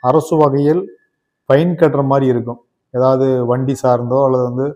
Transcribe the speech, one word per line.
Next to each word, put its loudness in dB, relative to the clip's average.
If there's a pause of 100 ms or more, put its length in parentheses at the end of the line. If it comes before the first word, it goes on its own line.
அரசு 0
வகையில் 2 (680)
ஃபைன் 2
கட்டுற 0
மாதிரி 0
இருக்கும். -6 (320)
ஏதாவது 2 (180)
வண்டி -2
சார்ந்தோ 0
அல்லது 0
வந்து -4